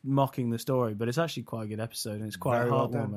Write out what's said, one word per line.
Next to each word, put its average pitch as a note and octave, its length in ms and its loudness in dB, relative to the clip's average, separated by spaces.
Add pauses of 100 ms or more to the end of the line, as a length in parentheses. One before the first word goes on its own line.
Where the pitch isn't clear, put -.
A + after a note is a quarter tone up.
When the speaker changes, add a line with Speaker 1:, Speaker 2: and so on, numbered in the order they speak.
Speaker 1:
mocking C3+ 460 2
the A#2 80 0
story, B2 360 2
but A2+ 140 -2
it's B2 100 0
actually D#3+ 260 -2
quite A2+ 200 -6
a - 40 -6
good G#2+ 100 -6
episode, A2 360 -6
and G#2+ 100 -6
it's G#2 120 -6
quite A#2 220 2
Speaker 2:
Very A#2+ 140 2
well C3+ 160 4
Speaker 1:
heartwarming, A2+ 240 0
Speaker 2:
done. - 40 -4